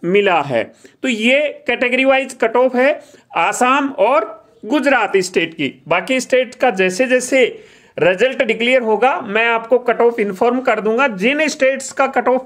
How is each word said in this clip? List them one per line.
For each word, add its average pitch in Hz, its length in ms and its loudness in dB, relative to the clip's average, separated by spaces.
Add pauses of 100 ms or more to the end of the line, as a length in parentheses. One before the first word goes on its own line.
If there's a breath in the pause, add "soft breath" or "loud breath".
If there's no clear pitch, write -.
मिला 185 360 2
है। 131 320 -2 (300 loud breath)
तो 262 60 -2
ये 262 580 0
कैटेगरी 247 380 0
वाइज 269 360 0
कट 233 160 0
ऑफ 254 200 2
है 262 240 2 (360 loud breath)
आसाम 247 520 2
और 269 540 0 (220)
गुजरात 247 520 0
स्टेट 180 380 -2
की। 135 340 -6
बाकी 185 320 0
स्टेट 254 340 -2
का 254 160 0
जैसे 190 360 0
जैसे 247 560 0 (360 loud breath)
रिजल्ट 214 440 2
डिक्लेयर 240 400 0
होगा 226 380 0
मैं 220 260 -2
आपको 233 320 0
कट 233 220 -2
ऑफ 233 200 2
इन्फॉर्म 240 400 0
कर 220 200 0
दूंगा। 226 280 0
जिन 262 400 0
स्टेट्स - 440 -2
का 269 140 0
कट - 220 -2
ऑफ 254 180 0